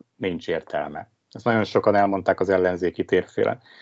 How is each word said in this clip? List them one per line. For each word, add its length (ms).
nincs 320
értelme. 640
Ezt 140
nagyon 180
sokan 320
elmondták 440
az 100
ellenzéki 560
térfélen. 560